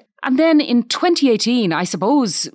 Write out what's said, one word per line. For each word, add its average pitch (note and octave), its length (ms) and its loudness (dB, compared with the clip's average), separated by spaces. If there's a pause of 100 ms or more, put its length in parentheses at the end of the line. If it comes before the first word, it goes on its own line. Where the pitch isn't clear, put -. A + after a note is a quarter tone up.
(220)
And B3+ 160 -2
then D#4 240 4
in A#3+ 220 0
twenty D#4+ 480 0
eighteen, A3+ 420 0
I D#3+ 100 -4
suppose, G3+ 720 -2